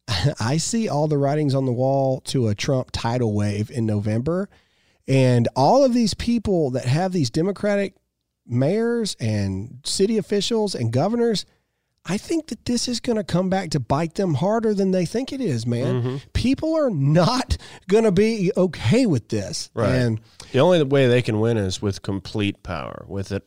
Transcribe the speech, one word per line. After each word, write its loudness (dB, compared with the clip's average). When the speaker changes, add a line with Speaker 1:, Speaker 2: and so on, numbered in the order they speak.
Speaker 1:
<laughs> -4
I 0
see -2
all 0
the 0
writings 0
on 0
the 0
wall 0
to 0
a 0
Trump -2
tidal -2
wave -2
in -2
November. -2
And 4
all 4
of 2
these 2
people 0
that -4
have 0
these 0
Democratic -2
mayors 0
and -4
city 0
officials -2
and -2
governors, 0
I -4
think -4
that -10
this -2
is -4
gonna -2
come 0
back -2
to -2
bite -2
them 0
harder 0
than 0
they 2
think -4
it -8
is, -2
man. -2
Speaker 2:
Mm-hmm. -4
Speaker 1:
People 0
are 2
not 2
gonna 4
be 2
okay 2
with 0
this. -6
Speaker 2:
Right. 0
Speaker 1:
And 0
Speaker 2:
The 2
only 6
way 4
they 4
can -2
win 2
is -4
with -4
complete -4
power, -10
with -8
it -6